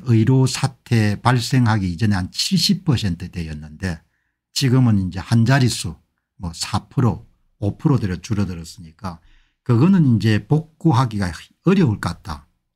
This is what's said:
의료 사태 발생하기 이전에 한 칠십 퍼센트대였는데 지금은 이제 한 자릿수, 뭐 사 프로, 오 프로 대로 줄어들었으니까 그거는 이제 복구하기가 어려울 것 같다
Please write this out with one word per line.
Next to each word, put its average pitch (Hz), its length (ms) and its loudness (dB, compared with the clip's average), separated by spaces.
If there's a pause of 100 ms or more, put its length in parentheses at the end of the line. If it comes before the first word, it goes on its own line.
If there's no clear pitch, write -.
의료 127 420 4
사태 113 760 -2
발생하기 117 680 0
이전에 101 240 0
한 92 160 -4
칠십 - 540 -2
퍼센트대였는데 82 1120 -6 (540)
지금은 117 540 2
이제 87 120 -8
한 113 260 2
자릿수, 123 500 0 (420)
뭐 85 160 -10
사 - 340 -6
프로, 117 400 -2 (300)
오 101 200 -4
프로 143 220 2
대로 90 180 -4
줄어들었으니까 87 1000 -8 (440)
그거는 135 540 4
이제 107 300 0
복구하기가 120 840 -2 (340)
어려울 160 340 2
것 87 100 -4
같다 76 360 -12 (300)